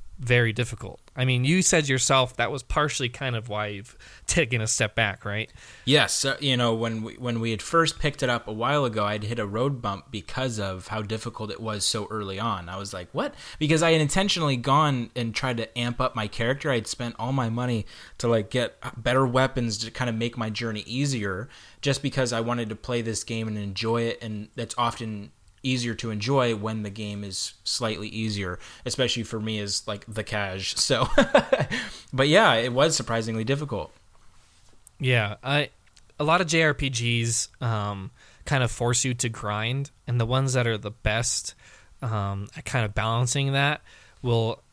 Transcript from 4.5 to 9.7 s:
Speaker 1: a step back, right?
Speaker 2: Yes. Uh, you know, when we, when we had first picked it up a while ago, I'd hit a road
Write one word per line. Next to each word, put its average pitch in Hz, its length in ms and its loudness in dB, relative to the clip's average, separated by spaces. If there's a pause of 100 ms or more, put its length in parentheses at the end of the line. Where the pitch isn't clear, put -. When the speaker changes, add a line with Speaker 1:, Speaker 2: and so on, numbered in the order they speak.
Speaker 1:
a 110 60 0
step - 280 0
back, 104 300 0
right? 104 260 -6 (340)
Speaker 2:
Yes. 135 400 4
Uh, 135 160 0
you 135 160 2
know, 117 180 2
when 113 280 -2
we, 110 120 -10
when 120 260 -2
we 117 100 0
had 110 120 -2
first 165 360 2
picked - 240 0
it 127 60 0
up 120 180 0
a 107 60 -6
while 131 320 0
ago, 107 200 0
I'd 107 200 -2
hit 113 140 -4
a 107 80 -2
road 117 360 -2